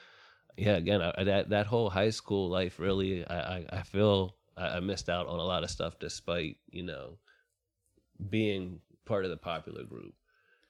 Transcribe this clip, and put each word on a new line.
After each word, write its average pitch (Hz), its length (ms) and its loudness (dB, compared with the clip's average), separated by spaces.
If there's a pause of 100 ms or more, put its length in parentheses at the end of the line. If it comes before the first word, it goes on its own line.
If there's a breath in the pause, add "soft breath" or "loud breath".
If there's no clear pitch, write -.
(560 loud breath)
yeah, 98 200 4
again, 92 240 4
I, 87 240 0
that, 98 260 2
that 104 160 2
whole 113 220 2
high 98 220 4
school 98 400 0
life, 92 280 -2
really, 95 480 0
I, 87 320 -4
I, 85 120 -10
I 92 120 -4
feel 98 520 4 (220)
I, 87 200 -2
I 90 40 -2
missed 92 280 -2
out 87 200 0
on 87 100 -4
a 82 60 -2
lot 90 180 0
of 87 80 -4
stuff 82 300 -4
despite, 85 560 -4 (140)
you 90 120 -10
know, 78 360 -10 (1120 soft breath)
being 98 520 0 (240)
part 101 200 0
of 92 60 -2
the 80 60 -4
popular 80 480 -8
group. - 300 -16 (560)